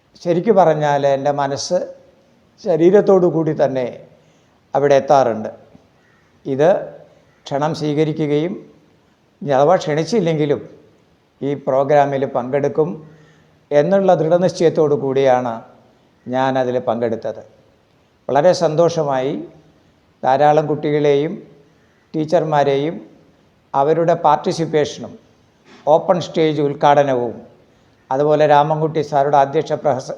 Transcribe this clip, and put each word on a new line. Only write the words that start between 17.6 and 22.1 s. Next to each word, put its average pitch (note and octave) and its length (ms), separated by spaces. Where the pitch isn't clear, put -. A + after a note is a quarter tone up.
വളരെ D3+ 240
സന്തോഷമായി. D#3 800
ധാരാളം D3 440
കുട്ടികളെയും D3 680